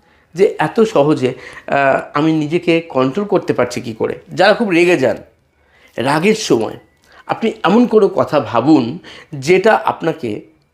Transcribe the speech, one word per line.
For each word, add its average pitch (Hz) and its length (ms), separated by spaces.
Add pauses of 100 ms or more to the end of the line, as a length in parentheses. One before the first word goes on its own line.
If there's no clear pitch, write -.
(340)
যে 185 240
এত 156 220
সহজে, 143 500
আহ, - 880
আমি 160 140
নিজেকে 165 480
কন্ট্রোল 135 460
করতে 175 260
পারছি 120 280
কী 117 140
করে। - 200 (200)
যারা 190 200
খুব 214 140
রেগে 175 280
যান, 123 200 (800)
রাগের 156 380
সময় - 420 (500)
আপনি - 260 (100)
এমন 226 240
কোনো 214 220
কথা 139 320
ভাবুন 127 580 (340)
যেটা 180 420
আপনাকে - 560 (440)